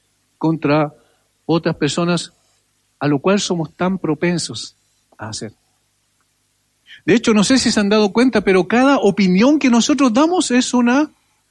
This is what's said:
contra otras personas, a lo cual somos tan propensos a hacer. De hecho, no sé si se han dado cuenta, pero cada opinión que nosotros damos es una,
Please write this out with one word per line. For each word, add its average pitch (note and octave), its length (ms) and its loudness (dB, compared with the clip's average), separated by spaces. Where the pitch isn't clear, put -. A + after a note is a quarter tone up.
contra D3+ 560 -2
otras E3 320 -2
personas, E3+ 560 -4
a C#3+ 80 -6
lo C#3+ 120 0
cual G3 200 0
somos E3+ 360 -6
tan F#3 240 -4
propensos D#3 760 -6
a A2 100 -14
hacer. A2 240 -12
De F3 100 2
hecho, A#3 200 2
no G#3 100 2
sé C4 140 2
si A#3 120 0
se A3 100 0
han G3+ 100 -2
dado G#3+ 220 2
cuenta, A3+ 280 0
pero F#3 260 0
cada C4 320 2
opinión G3+ 600 2
que C4+ 100 0
nosotros B3 440 2
damos D#4+ 380 0
es B3 220 0
una, B3 380 0